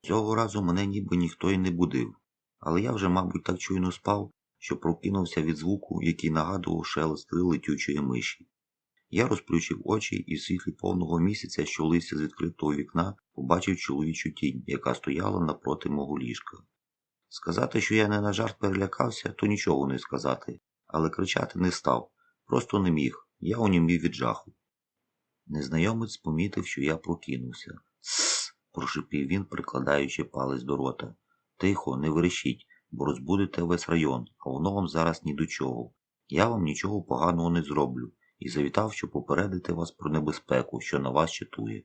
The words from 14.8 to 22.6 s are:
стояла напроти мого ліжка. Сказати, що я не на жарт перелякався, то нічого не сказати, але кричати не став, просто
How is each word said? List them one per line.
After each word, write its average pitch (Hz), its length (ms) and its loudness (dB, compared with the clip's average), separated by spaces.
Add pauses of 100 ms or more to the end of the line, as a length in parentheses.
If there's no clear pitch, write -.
стояла 82 500 0
напроти - 440 -2
мого 71 300 -2
ліжка. - 380 -8 (720)
Сказати, 101 520 0
що 107 140 2
я 107 120 6
не 104 140 2
на 104 120 0
жарт 110 260 -2
перелякався, 98 720 0
то - 160 -2
нічого 82 420 4
не 65 120 0
сказати, - 600 -4 (280)
але 80 220 2
кричати 85 500 -2
не 90 120 4
став, - 400 0 (340)
просто 120 340 2